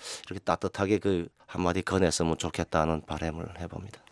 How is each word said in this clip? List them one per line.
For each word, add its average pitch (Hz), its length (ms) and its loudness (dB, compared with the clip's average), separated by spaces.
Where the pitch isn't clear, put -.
이렇게 98 140 -10
따뜻하게 98 580 2
그 90 300 0
한마디 90 340 0
건넸으면 87 580 2
좋겠다는 80 680 0
바람을 82 540 -6
해봅니다. 92 400 -12